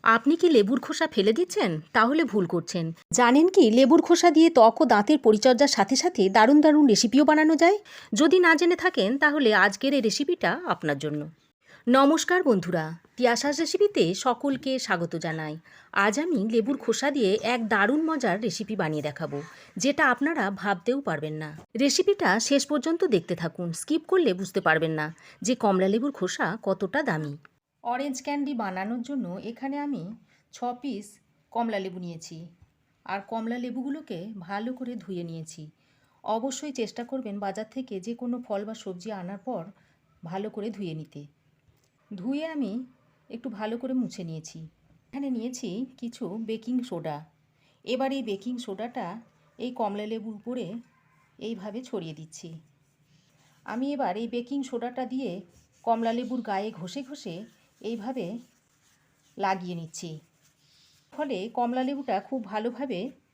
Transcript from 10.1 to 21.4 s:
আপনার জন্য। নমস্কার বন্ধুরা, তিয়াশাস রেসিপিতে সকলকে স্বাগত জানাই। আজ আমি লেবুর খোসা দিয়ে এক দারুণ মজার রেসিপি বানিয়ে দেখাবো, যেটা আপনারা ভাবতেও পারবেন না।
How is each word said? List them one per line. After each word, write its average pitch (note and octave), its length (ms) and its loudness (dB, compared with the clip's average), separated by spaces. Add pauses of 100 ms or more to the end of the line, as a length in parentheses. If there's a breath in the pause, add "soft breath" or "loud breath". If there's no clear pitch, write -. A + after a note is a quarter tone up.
আপনার D#3 320 -2
জন্য। D3+ 220 -6 (680 soft breath)
নমস্কার D4 560 4
বন্ধুরা, F3 420 0 (280)
তিয়াশাস B3 460 0
রেসিপিতে F#4 440 2 (120)
সকলকে C4 640 -2
স্বাগত F3 360 -2
জানাই। D#3+ 400 -6 (380 soft breath)
আজ G3+ 260 2
আমি D#4+ 200 0 (120)
লেবুর A#3 260 0
খোসা A#3 340 -2
দিয়ে A#3 200 2 (120)
এক A#3+ 240 -2
দারুণ A3 360 2
মজার C4 380 0
রেসিপি G#3+ 340 -6
বানিয়ে D#3 320 -2
দেখাবো, D3 300 -8 (400 loud breath)
যেটা C#4+ 340 0
আপনারা C#4+ 400 0
ভাবতেও G3+ 500 -2
পারবেন D#3 360 -4
না। D#3 120 -10 (260)